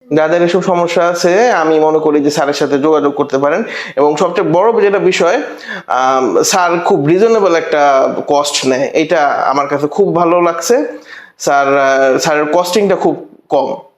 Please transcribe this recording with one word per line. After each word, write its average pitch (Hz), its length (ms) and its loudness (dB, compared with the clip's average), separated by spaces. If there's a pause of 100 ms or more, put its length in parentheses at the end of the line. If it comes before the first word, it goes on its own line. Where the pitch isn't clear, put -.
(140)
যাদের 156 280 2
এসব 175 200 0
সমস্যা 175 440 0
আছে, 180 440 2
আমি 160 300 2
মনে 156 180 2
করি 151 220 2
যে 143 100 0
স্যারের 143 220 -2
সাথে 143 260 0
যোগাযোগ 143 360 0
করতে 135 240 -2
পারেন। 147 240 0 (340)
এবং 147 200 2
সবচেয়ে 175 360 0
বড় 185 160 4 (120)
যেটা 202 180 2
বিষয়, 180 380 0 (500)
আম, 131 560 0
স্যার 175 360 0
খুব 170 280 0
রিজনেবল 196 480 2
একটা 160 280 0 (440)
কস্ট 147 400 -2
নেয়, 131 260 0
এটা 156 360 0
আমার 135 400 0
কাছে 147 200 -4
খুব 180 260 0
ভালো 175 260 2
লাগছে। 170 340 0 (640)
স্যার, 139 280 0
আহ, 135 520 2
স্যারের 151 340 0
কস্টিংটা 180 440 0
খুব - 320 -4 (200)
কম 135 200 -2 (300)